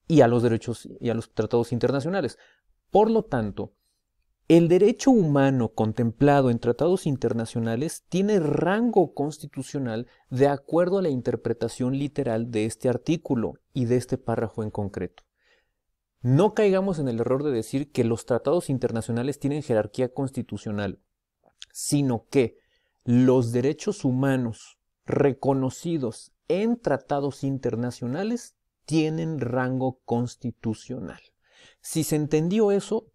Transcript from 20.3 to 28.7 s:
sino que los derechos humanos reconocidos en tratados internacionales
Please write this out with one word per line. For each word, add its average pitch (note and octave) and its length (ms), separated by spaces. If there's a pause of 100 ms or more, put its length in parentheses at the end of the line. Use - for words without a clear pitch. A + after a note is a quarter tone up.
sino C3+ 600
que B2 260 (460)
los B2 480
derechos C3+ 540
humanos B2+ 720 (260)
reconocidos C3+ 1300 (160)
en G#3+ 300
tratados C#3+ 640
internacionales C3 1120 (300)